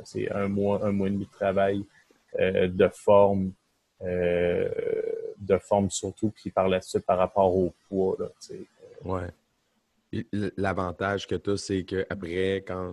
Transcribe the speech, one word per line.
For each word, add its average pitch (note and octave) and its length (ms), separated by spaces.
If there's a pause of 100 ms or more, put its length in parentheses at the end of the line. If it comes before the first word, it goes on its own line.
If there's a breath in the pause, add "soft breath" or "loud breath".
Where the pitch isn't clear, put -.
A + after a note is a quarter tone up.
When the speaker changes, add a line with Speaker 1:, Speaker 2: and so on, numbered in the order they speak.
Speaker 1:
C'est - 260
un G2+ 160
mois, G2+ 380
un G2+ 80
mois G2 160
et - 40
demi G2 120
de - 60
travail, G2 540 (540 soft breath)
euh, F#2+ 300
de F#2 200
forme, G2 640 (500)
euh, F2 680 (720)
de G2 180
forme G2+ 320
surtout, G#2 400
puis - 200
par F#2+ 180
la F#2 120
suite, - 260
par F#2 120
rapport F#2 380
au F#2 160 (160)
poids, F#2+ 320
là, F#2+ 60 (140)
tu - 140
sais. - 60 (440)
Speaker 2:
Ouais. F2+ 240 (840)
Et G2+ 200
l-, G2+ 240
l'avantage F#2+ 680
que - 80
t'as, G2+ 220
c'est F#2+ 280
qu'après, F#2+ 720 (100)
quand F#2 260